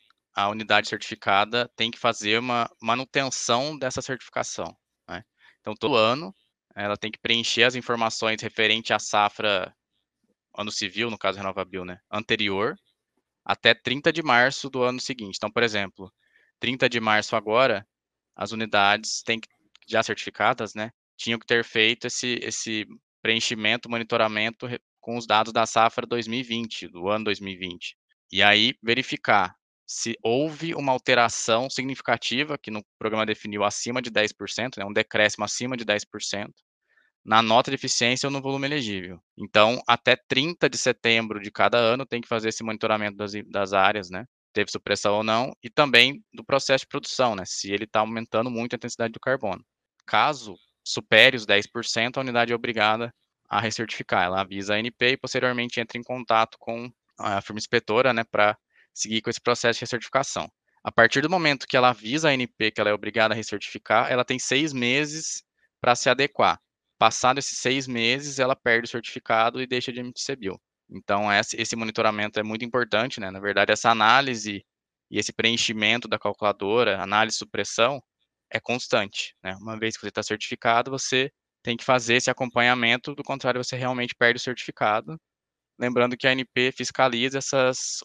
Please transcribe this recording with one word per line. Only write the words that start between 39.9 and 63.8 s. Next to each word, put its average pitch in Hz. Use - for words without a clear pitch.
trinta 147
de 127
setembro 113
de 101
cada 104
ano, 120
tem 120
que -
fazer 110
esse 113
monitoramento 107
das, 104
das 98
áreas, 98
né? 95
Teve 104
supressão 104
ou 107
não, 113
e 117
também 135
do 117
processo 135
de -
produção, 123
né? 92
Se -
ele 104
tá 107
aumentando 113
muito 120
a 123
intensidade 117
do -
carbono. 113
Caso 113
supere 120
os 107
dez 104
por 117
cento, 117
a 135
unidade 120
é -
obrigada 113
a 101
recertificar. 110
Ela 92
avisa 98
a 104
A -
N 120
P 127
e, 135
posteriormente, 123
entra 117
em 120
contato 113
com 117
a 101
firma 107
inspetora, 120
né, 113
pra 104
seguir 110
com -
esse -
processo 120
de -
recertificação. 117
A 110
partir 117
do 156
momento 156
que -
ela 123
avisa 123
a -
A -
N 123
P 110
que -
ela 104
é -
obrigada 107
a -
recertificar, 110